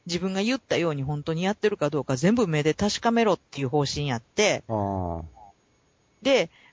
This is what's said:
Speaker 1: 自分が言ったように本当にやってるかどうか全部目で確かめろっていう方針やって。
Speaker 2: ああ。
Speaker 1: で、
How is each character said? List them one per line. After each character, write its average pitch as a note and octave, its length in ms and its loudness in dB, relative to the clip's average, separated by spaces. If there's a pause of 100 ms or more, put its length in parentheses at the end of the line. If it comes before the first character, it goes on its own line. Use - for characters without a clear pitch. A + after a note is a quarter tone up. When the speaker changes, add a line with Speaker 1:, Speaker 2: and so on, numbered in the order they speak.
Speaker 1:
自 E3+ 140 -4
分 F#3+ 140 -4
が F#3+ 80 -2
言 A#3+ 160 0
っ - 20 -16
た - 180 -2
よ E3 140 2
う - 40 -4
に C#3 80 -4
本 D3 200 -4
当 D#3+ 100 -4
に E3 100 -2
や F#3+ 80 2
っ G#3+ 40 -4
て - 140 0
る G3+ 80 -2
か D3 120 0
ど D3+ 100 -2
う C3 60 -4
か C3+ 100 -2
全 E3 180 2
部 A#3+ 140 2
目 D#3 160 0
で D#3 100 2
確 - 280 -2
か A#3 100 2
め A#3 120 2
ろ G#3 100 4
っ D#3+ 60 0
て - 220 -12
い - 40 0
う B2+ 40 -2
方 D3 160 2
針 D3 220 -4
や B2+ 100 -2
っ A2+ 40 -6
て。 F3 460 0
Speaker 2:
あ G2 540 -2
あ。 - 20 -14 (1000)
Speaker 1:
で、 A#3 280 2 (240)